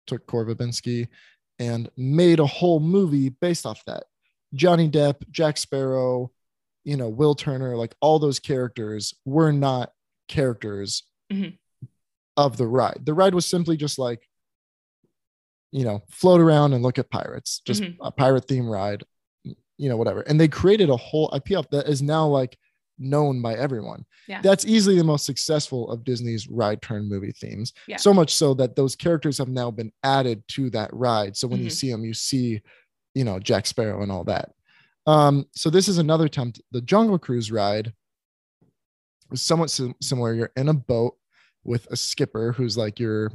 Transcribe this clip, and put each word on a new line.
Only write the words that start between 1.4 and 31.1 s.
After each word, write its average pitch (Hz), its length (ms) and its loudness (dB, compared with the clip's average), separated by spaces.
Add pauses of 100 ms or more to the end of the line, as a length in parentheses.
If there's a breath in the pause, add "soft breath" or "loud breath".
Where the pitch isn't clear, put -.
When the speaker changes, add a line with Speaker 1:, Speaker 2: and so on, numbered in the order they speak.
Speaker 1:
and 117 380 -4
made 160 420 4
a 151 60 4
whole 170 340 2
movie 156 480 2
based 170 380 -4
off 110 200 -10
that. - 200 -10 (480)
Johnny 165 360 4
Depp, 143 400 0
Jack 151 280 0
Sparrow, 127 760 -2 (540)
you 147 100 -4
know, 123 140 -4
Will 143 260 2
Turner, 131 400 -6
like, 117 240 -6
all 156 200 6
those 143 200 0
characters 117 720 -6 (120)
were 151 260 4
not 135 400 0 (380)
characters 110 760 -4 (280)
Speaker 2:
Mm-hmm. 196 240 -6 (840)
Speaker 1:
of 143 180 2
the 120 120 -2
ride. 117 380 0
The 151 80 -2
ride 190 220 4
was 175 100 0
simply 170 300 -2
just 147 240 -6
like, 120 260 -6 (1500)
you 135 120 -2
know, 104 260 -4
float 180 300 6
around 151 340 6
and 120 100 0
look 127 160 0
at - 100 -6
pirates, - 560 -8
just 208 160 -2
Speaker 2:
Mm-hmm. 175 200 -8
Speaker 1:
a 131 100 -8
pirate 131 360 2
theme 127 220 -2
ride, 104 340 -6 (720)
you 143 120 -4
know, 117 80 0
whatever. 107 240 -2
And 151 180 2
they 160 80 8
created 185 420 4
a 123 80 4
whole 156 360 -2
I 143 60 -4
P 190 160 -4 (160)
that 143 160 -2
is 139 140 -2
now, 156 260 0
like, 135 300 0 (420)
known 139 420 0
by 117 140 -4
everyone. 117 500 -6 (220 soft breath)
Speaker 2:
Yeah. 196 140 -12
Speaker 1:
That's 196 240 4
easily 202 320 4
the 170 60 6
most 151 220 2
successful 139 640 -4
of 117 140 -8
Disney's 117 440 -4
ride 107 340 -2
turn 104 280 -8
movie 98 220 -6
themes. 110 420 -12 (140 loud breath)
Speaker 2:
Yeah. 208 100 -12
Speaker 1:
So 202 160 4
much 170 220 4
so 143 180 4
that 127 220 0
those 135 200 0
characters 156 440 -2
have 127 100 -6
now 123 220 -6
been 110 200 -10 (120)
added 135 460 0
to 135 220 -4
that 107 220 -4
ride. 110 420 -2